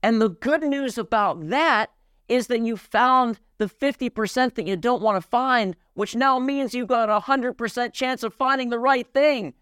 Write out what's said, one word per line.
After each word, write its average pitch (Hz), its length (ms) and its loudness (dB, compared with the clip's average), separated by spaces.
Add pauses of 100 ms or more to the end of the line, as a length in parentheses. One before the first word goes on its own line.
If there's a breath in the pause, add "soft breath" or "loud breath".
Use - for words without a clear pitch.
And 220 200 4
the 220 80 4
good 294 340 0
news 277 340 -2
about 185 520 -2
that 254 420 2 (360)
is 247 200 0
that 233 140 -2
you 226 140 -2
found 240 640 2 (200)
the 208 100 -2
fifty 269 400 -2
percent 240 460 -2
that 165 120 -6
you 190 80 -2
don't 233 260 -2
want 202 200 0
to - 60 -16
find, 240 480 0 (180)
which 202 220 -6
now 262 240 2
means 269 340 -2
you've 240 140 -6
got 233 220 2
a 208 120 2
hundred 254 320 -2
percent 240 400 -6
chance 254 300 -4
of 226 100 -6
finding 262 360 0
the 233 100 -4
right 254 340 2
thing 269 480 2